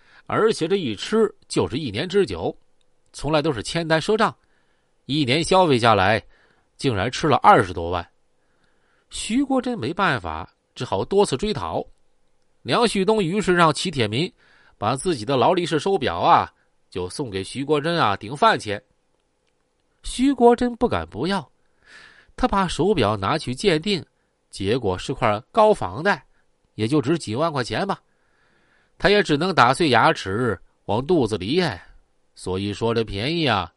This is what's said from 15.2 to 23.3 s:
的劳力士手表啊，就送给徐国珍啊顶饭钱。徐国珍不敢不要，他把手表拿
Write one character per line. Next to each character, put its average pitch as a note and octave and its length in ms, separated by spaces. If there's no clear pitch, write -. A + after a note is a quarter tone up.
的 C3+ 100
劳 D#3+ 200
力 F3 100
士 D#3 140
手 G3 180
表 F#2 220
啊， B2+ 340
就 F2+ 180
送 B2 220
给 F#2+ 140
徐 C3 200
国 D3 160
珍 E3+ 180
啊 G#2+ 180
顶 A2+ 200
饭 G#3 220
钱。 G#2 240
徐 C4+ 280
国 A#3+ 220
珍 B3 220
不 A#3+ 120
敢 E2 180
不 A2 200
要， F#3+ 200
他 B3+ 100
把 G3 220
手 F#3 260
表 G#2+ 220
拿 G2+ 200